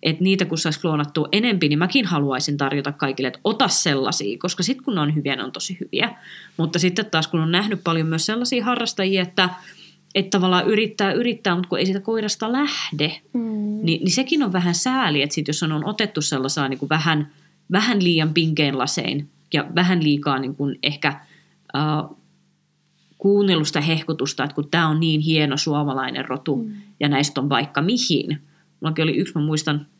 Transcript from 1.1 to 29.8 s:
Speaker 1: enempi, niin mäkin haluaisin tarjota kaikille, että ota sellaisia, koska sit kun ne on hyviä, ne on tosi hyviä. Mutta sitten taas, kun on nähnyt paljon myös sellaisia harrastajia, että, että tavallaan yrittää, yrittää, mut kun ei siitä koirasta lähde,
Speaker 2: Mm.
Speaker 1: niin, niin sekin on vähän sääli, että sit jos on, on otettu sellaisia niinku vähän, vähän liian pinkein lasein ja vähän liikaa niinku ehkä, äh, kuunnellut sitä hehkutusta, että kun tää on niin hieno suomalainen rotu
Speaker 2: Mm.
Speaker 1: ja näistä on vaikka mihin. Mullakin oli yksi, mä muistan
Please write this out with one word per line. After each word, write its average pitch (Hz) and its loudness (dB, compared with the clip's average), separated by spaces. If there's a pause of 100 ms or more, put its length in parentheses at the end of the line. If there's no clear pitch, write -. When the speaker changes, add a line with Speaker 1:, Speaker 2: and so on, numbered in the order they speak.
Speaker 1:
enempi, 202 2
niin 147 2
mäkin 185 2
haluaisin 143 0
tarjota 143 0
kaikille, 135 -2
että - -8
ota 220 0
sellaisia, 127 0
koska - -4
sit 254 -2
kun 240 -2
ne 170 2
on 147 0
hyviä, 139 0
ne 110 -6
on - -8
tosi - -8
hyviä. - -2 (420)
Mutta 175 0
sitten 185 2
taas, 160 0
kun 170 0
on 160 0
nähnyt 202 0
paljon 165 0
myös 160 -2
sellaisia 240 -2
harrastajia, 196 0
että, 180 2 (680)
että 190 0
tavallaan 180 4
yrittää, 214 2
yrittää, 220 0
mut 180 -2
kun - -2
ei 185 2
siitä 190 0
koirasta 220 -2
lähde, 247 -2 (120)
Speaker 2:
Mm. 240 -2 (420)
Speaker 1:
niin, 165 2
niin 185 2
sekin 269 2
on 196 0
vähän 175 2
sääli, 208 0
että 143 -2
sit 147 -2
jos 160 -2
on, 156 0
on 151 -2
otettu 208 -2
sellaisia 135 0
niinku 135 -4
vähän, 156 2 (440)
vähän 208 2
liian 160 4
pinkein 151 2
lasein 131 -2 (240)
ja 151 0
vähän 175 2
liikaa 147 2
niinku 139 -4 (180)
ehkä, 143 -2 (680)
äh, 151 -2 (1000)
kuunnellut 196 4
sitä 147 0
hehkutusta, 156 -2
että 147 -6
kun 147 -4
tää 165 4
on 156 2
niin 160 2
hieno 151 2
suomalainen 135 -2
rotu 127 -4
Speaker 2:
Mm. - -6 (260)
Speaker 1:
ja 147 0
näistä 143 0
on 139 -2
vaikka 143 -2
mihin. 175 0 (420)
Mullakin 160 -2
oli 160 0
yksi, 180 -2
mä 156 -2
muistan 151 0 (140)